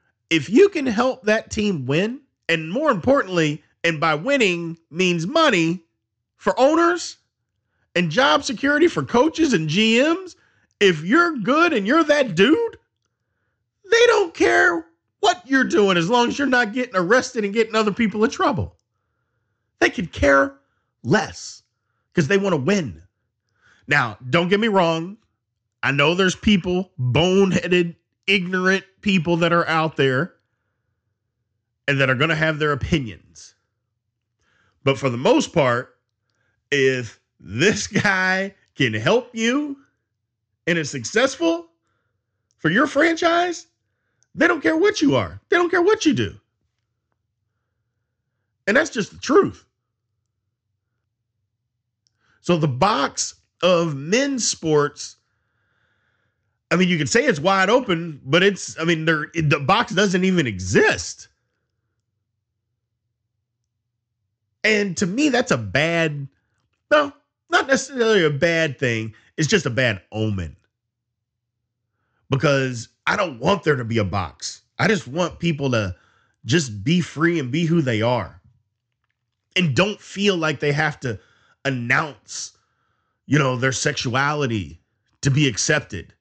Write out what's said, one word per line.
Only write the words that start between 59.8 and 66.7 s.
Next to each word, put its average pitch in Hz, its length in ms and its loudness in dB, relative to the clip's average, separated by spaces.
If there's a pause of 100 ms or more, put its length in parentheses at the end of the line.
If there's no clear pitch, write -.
doesn't 190 320 0
even 180 220 2
exist. 104 800 -2 (3250)
And 208 360 0
to - 80 -2
me, 262 240 -2
that's 247 200 -2
a 147 80 2
bad, 147 720 -2 (600)